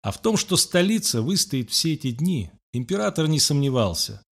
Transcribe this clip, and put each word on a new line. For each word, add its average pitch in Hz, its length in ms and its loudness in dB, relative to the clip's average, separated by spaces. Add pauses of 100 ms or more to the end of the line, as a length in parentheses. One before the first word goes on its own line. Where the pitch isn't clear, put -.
А 104 100 -4
в - 80 -10
том, 220 160 2
что - 220 0
столица 185 640 2
выстоит 131 480 -2
все 160 240 0
эти 135 180 -2
дни, 135 380 -2 (240)
император 165 540 0
не 156 120 2
сомневался. 127 920 0